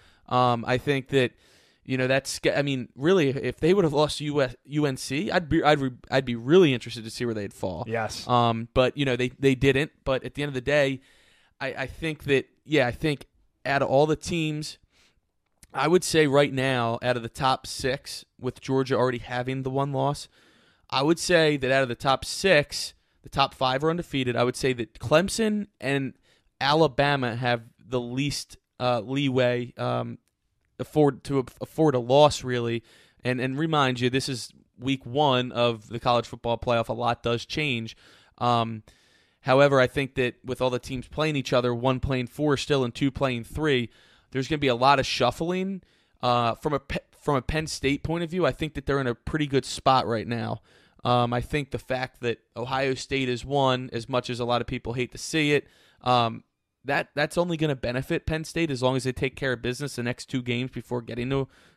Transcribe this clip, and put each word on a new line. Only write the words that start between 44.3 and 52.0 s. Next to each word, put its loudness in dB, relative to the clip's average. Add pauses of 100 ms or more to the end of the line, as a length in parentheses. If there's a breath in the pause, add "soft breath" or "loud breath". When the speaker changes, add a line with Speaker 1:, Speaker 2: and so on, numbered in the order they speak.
Speaker 1:
there's -4
gonna -2
be 0
a 4
lot 4
of 0
shuffling. -2 (400)
Uh, 2
from -4
a 0
Pe-, -6 (220)
from 0
a 0
Penn -4
State -2
point -4
of -8
view, 0
I 2
think -6
that -10
they're 0
in -2
a 0
pretty -4
good 0
spot 2
right -2
now. -6 (440 soft breath)
Um, 2
I -2
think -6
the -6
fact -6